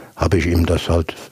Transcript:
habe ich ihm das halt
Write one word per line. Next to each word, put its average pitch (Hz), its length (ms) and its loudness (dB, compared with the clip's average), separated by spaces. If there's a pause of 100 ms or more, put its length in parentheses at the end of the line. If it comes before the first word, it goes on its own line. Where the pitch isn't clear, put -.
(160)
habe 92 200 0
ich 82 100 0
ihm 85 200 2
das 85 220 0
halt 85 260 0 (180)